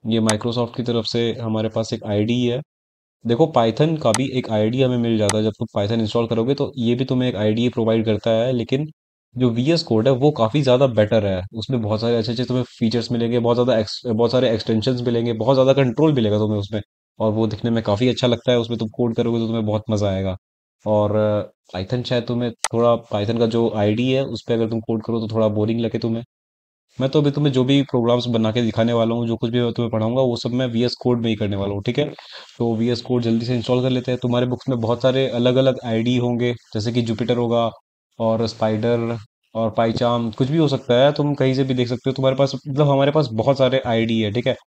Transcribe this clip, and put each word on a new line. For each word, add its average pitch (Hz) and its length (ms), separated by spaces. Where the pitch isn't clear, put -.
ये 113 140
Microsoft 113 560
की 123 60
तरफ 117 220
से 117 280
हमारे 110 360
पास 110 240
एक - 120
आईडी 110 420
है। 120 140
देखो, 156 300
Python 151 460
का 117 80
भी 127 280
एक 120 120
आईडी 113 320
हमें 127 160
मिल 117 200
जाता 104 180
है। 107 80
जब 110 60
तुम 110 300
Python 113 200
install 113 260
करोगे, 117 280
तो 143 220
ये 120 180
भी 131 100
तुम्हें 127 240
एक 117 80
आईडी 107 320
provide 113 360
करता 107 260
है, 117 220
लेकिन 131 340
जो 123 140
वीएस 139 320
कोड 113 260
है, 135 60
वो 135 160
काफ़ी 143 320
ज़्यादा 127 240
better 107 400
है। 92 160
उसमें 113 280
बहुत 104 180
सारे 117 160
अच्छे-अच्छे 117 280
तुम्हें 127 200
features 117 480
मिलेंगे, 117 260
बहुत 117 180
ज़्यादा 123 220
एक्स-, - 280
बहुत 117 240
सारे 127 200
extensions 117 500
मिलेंगे, 120 320
बहुत 113 220
ज़्यादा 131 180
control 139 400
मिलेगा 107 260
तुम्हें 107 200
उसमें, 101 220
और 110 140
वो 110 140
दिखने 107 240
में 113 140
काफ़ी 107 240
अच्छा 123 180
लगता 120 260
है। 120 60
उसमें 113 200
तुम 110 100
code 117 280
करोगे, 117 220
तो 113 80
तुम्हें 113 200
बहुत 107 240
मज़ा 104 200
आएगा। 95 260
और, 104 300
अ, 104 640
Python 120 260
शायद 120 200
तुम्हें 120 280
थोड़ा, 117 440
Python 107 260
का 117 80
जो 117 300
आईडी 110 360
है, 131 120
उस 117 240
पे 120 60
अगर 113 140
तुम 113 120
code 110 240
करो, 117 160
तो 110 140
थोड़ा 110 140
boring 107 320
लगे 117 180
तुम्हें। 117 260
मैं 135 100
तो 156 100
अभी 143 100
तुम्हें 147 220
जो 127 120
भी 139 180
programs 120 440
बना 113 260
के 120 100
दिखाने 113 300
वाला 113 220
हूँ, 117 120
जो 113 100
कुछ 117 140
भी 120 100
मैं 120 120
तुम्हें 120 180
पढ़ाऊंगा, 113 320
वो 123 140
सब 117 140
मैं 127 160
वीएस 120 280
कोड 123 260
में 113 80
ही 110 80
करने 101 200
वाला 98 180
हूँ, 101 80
ठीक 123 160
है। 147 140
तो 117 160
वीएस 117 280
कोड 123 200
जल्दी 113 240
से 123 80
install 123 280
कर 131 80
लेते 127 200
हैं। 123 120
तुम्हारे 123 240
books 123 220
में 127 100
बहुत 117 240
सारे 131 260
अलग-अलग 127 460
आईडी 117 320
होंगे, 120 380
जैसे 110 180
कि 120 100
Jupyter 117 340
होगा 117 340
और 113 280
Spider 117 720
और 110 240
PyCharm, 117 560
कुछ 131 140
भी 156 100
हो 151 100
सकता 131 260
है, 139 180
तुम 147 220
कहीं 131 200
से 135 100
भी 131 100
देख 123 140
सकते 123 220
हो। 131 40
तुम्हारे 135 220
पास, 135 160
मतलब, 143 200
हमारे 139 220
पास 147 220
बहुत 117 260
सारे 131 280
आईडी 113 340
है, 104 120
ठीक 113 140
है। 127 80